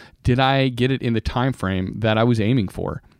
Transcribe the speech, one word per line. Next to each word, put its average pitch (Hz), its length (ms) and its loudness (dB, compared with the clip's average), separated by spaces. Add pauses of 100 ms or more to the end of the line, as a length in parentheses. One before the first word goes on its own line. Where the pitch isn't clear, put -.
(240)
Did 127 160 2
I 135 300 2
get 123 220 0
it 131 100 -2
in 120 120 0
the 110 80 0
time 127 320 -2
frame 92 460 -4
that 110 180 2
I 113 80 4
was 120 140 4
aiming 107 280 2
for? - 340 -8 (180)